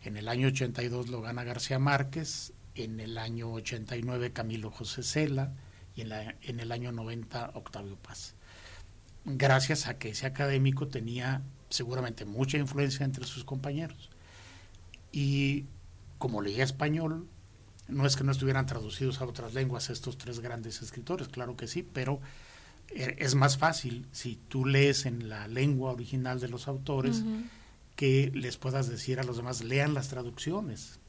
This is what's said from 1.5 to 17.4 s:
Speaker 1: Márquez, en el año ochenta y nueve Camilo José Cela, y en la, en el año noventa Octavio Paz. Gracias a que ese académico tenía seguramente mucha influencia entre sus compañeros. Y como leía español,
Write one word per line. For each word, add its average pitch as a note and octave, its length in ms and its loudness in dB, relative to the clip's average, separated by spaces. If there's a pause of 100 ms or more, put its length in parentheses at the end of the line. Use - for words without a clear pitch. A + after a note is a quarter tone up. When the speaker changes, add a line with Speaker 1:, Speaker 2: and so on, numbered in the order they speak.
Speaker 1:
Márquez, C#3 720 2 (220)
en A2 260 -4
el A2+ 180 -6
año A#2 340 -4
ochenta A2+ 440 -4
y A#2 60 -2
nueve B2 300 0
Camilo A2 380 -2
José A#2+ 320 -6
Cela, C3+ 500 2 (440)
y A2+ 60 -6
en A2+ 80 -6
la, G#2+ 320 -8
en A#2 180 -6
el A#2 120 -4
año B2 200 -4
noventa A2+ 640 -6
Octavio G2+ 420 -8
Paz. - 380 -14 (920)
Gracias C3+ 640 4
a A#2+ 100 -6
que A2 120 -6
ese B2+ 160 -4
académico C3+ 640 4
tenía B2 540 -2 (280)
seguramente B2 540 -2
mucha C3 320 0
influencia C#3 480 2
entre C3 220 0
sus - 180 -8
compañeros. C#3+ 640 -4 (1040)
Y C#3 520 4 (540)
como A2 240 0
leía G#2 220 2
español, D#3 640 0 (640)